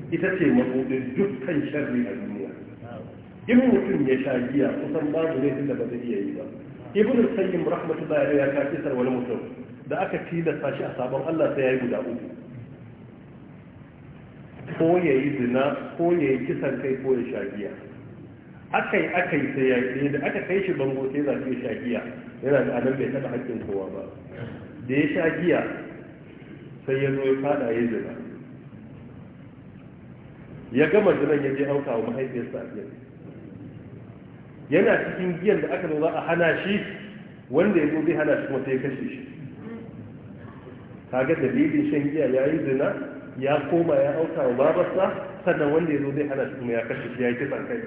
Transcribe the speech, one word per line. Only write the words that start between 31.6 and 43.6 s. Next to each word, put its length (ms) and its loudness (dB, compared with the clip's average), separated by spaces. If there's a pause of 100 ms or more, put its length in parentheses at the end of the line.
auka 260 0
wa 180 0
mahaifiyarsa 480 -4
a 80 -8
giya. 200 -10 (1800)
Yana 300 6 (100)
cikin 360 -2
giyan 220 4
da 160 -2
aka 100 -4
zo 140 0
za 80 4
a 120 -2
hana 360 2
shi, 220 0 (680)
wanda 340 4
ya 80 2
zo 140 0
zai 140 2
hana 180 4
shi 140 0
kuma 140 -2
sai 120 -2
ya 60 2
kashe 280 -4
shi. 140 -8 (1900)
Kaga 240 2
dalilin 500 4
shan 240 2
giya, 180 2
ya 180 4
yi 140 2
zina, 300 2 (440)
ya 340 2